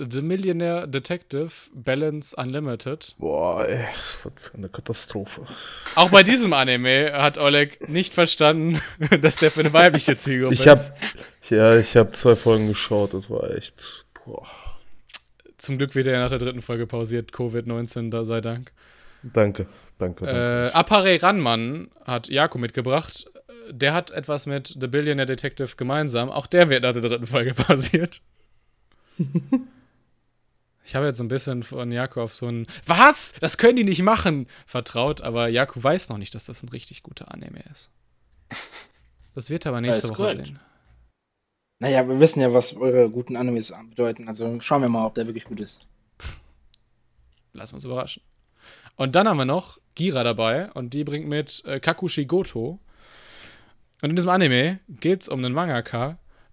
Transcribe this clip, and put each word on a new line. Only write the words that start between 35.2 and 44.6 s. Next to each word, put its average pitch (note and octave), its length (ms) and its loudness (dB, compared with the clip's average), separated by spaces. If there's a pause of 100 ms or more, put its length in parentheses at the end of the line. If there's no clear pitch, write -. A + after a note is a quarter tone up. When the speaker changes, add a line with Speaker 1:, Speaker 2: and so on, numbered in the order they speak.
Speaker 1:
aber A#2 260 -2
Jaku A#2+ 340 -2
weiß D#3 280 0
noch A2 80 -10
nicht, G2 180 -12
dass G2+ 80 -12
das - 180 -14
ein A#2+ 80 -16
richtig - 340 -16
guter - 300 -20
Anime - 380 -16
ist. - 180 -20 (1400)
Das C3 160 -12
wird D#3+ 160 -8
er D#3 60 -4
aber A#2+ 80 -4
nächste A#2 300 -2
Speaker 3:
Alles A2 100 -6
Speaker 1:
Woche G3+ 160 -2
Speaker 3:
gut. - 100 -12
Speaker 1:
sehen. C#3+ 140 -20 (1200)
Speaker 3:
Naja, B2+ 280 2
wir C3 140 0
wissen D#3 180 6
ja, B2+ 140 4
was B2 240 2
eure B2 320 4
guten A#2+ 260 -8
Animes A#2+ 380 -4 (160)
bedeuten, A#2 400 -4
also A#2 320 -6